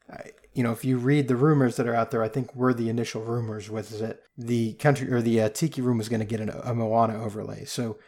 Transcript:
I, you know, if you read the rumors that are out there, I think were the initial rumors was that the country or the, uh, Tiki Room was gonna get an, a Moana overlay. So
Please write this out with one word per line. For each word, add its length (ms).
I, 200
you 100
know, 100
if 120
you 140
read 300
the 80
rumors 400
that 100
are 80
out 160
there, 120
I 60
think 260
were 200
the 160
initial 320
rumors 480
was 300
that 200
the 380
country 360
or 120
the, 180
uh, 80
Tiki 320
Room 160
was 140
gonna 160
get 140
an, 100
a 240
Moana 480
overlay. 420
So 320